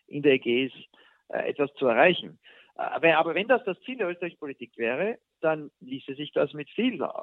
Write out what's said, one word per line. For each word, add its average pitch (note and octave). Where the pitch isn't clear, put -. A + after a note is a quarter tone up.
in C#3+
der C#3
Ägäis, B2+
äh, B2
etwas C#3
zu C3+
erreichen. B2
Äh, -
wenn, E3
aber E3
wenn G3
das B3+
das F#3
Ziel B3+
der G#3
österreichischen F3
Politik C3
wäre, C3+
dann D#3
ließe C3+
sich D3
das D3
mit D3
vielen G#3+